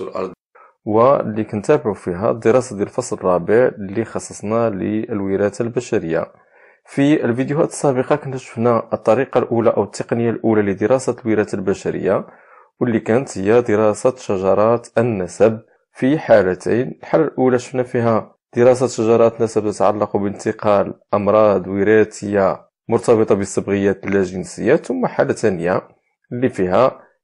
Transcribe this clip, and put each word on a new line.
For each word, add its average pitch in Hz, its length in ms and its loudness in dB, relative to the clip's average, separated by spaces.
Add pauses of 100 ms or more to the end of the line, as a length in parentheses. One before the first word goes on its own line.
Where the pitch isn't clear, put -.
الأرض، 95 320 -8 (520)
واللي 110 600 2
كنتابعوا 113 500 -2
فيها 92 360 -4
الدراسة 113 460 0
ديال 98 120 -4
الفصل - 280 -8
الرابع 98 640 2
اللي 101 260 -6
خصصنا 110 640 -4
للوراثة 101 920 -2
البشرية. 101 720 -4 (520)
في 139 400 0
الفيديوهات 131 440 -2
السابقة 131 480 0
كنا 135 200 -8
شفنا 113 560 -2
الطريقة 113 460 0
الأولى 113 320 2
أو 110 120 0
التقنية 117 480 -4
الأولى 107 320 2
لدراسة 107 640 0
الوراثة 107 320 0
البشرية، 92 680 -2 (540)
واللي 113 200 0
كانت 120 380 -2
هي 104 240 4
دراسة 107 540 0
شجرات 101 720 0 (100)
النسب. 110 640 0 (320)
في 139 260 0
حالتين، 104 840 0
الحالة - 220 0
الأولى 127 340 0
شفنا 127 240 -6
فيها 117 540 -2 (200)
دراسة 123 300 4
شجرات 113 540 2
نسب 107 300 -2
تتعلق 104 460 0
بانتقال 101 800 -2 (200)
أمراض 101 540 2
وراثية 101 960 0 (220)
مرتبطة 110 460 2
بالصبغيات 98 680 -2
اللاجنسية، 95 720 -2
ثم 247 300 -4
حالة - 260 0
ثانية 92 560 -2 (440)
اللي 123 160 -2
فيها 101 520 0 (240)